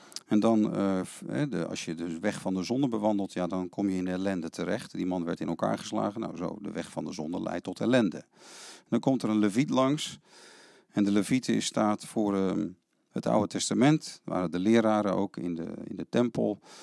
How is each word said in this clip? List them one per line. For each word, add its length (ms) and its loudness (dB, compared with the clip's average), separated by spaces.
En 140 4
dan, 340 4
eh, 280 0
f-, 240 -10
hè, 220 -2
de, 180 -2
als 180 -8
je 100 -6
de 240 -6
weg 220 -2
van 140 -2
de 80 0
zonde 260 0
bewandelt, 440 0
ja, 140 -2
dan 220 -2
kom 200 -2
je 80 0
in 80 0
de 60 -2
ellende 400 -2
terecht. 420 -4
Die 140 -4
man 180 -2
werd 160 -4
in 80 -4
elkaar 300 -2
geslagen. 420 -4
Nou, 160 -6
zo, 260 -6
de 80 -8
weg 200 -8
van 140 -6
de 80 -8
zonde 300 -6
leidt 220 -4
tot 160 -6
ellende. 440 2
Dan 120 2
komt 220 2
er 60 0
een 100 4
leviet 320 4
langs. 480 0
En 160 2
de 60 2
leviet 380 2
is, 180 2
staat 380 0
voor, 320 0
ehm, 300 0
het 80 -4
Oude 200 4
Testament. 800 2
Dat 100 -6
waren 160 0
de 80 -4
leraren 560 4
ook 220 -2
in 180 -4
de, 140 -6
in 120 -10
de 120 -8
tempel. 520 0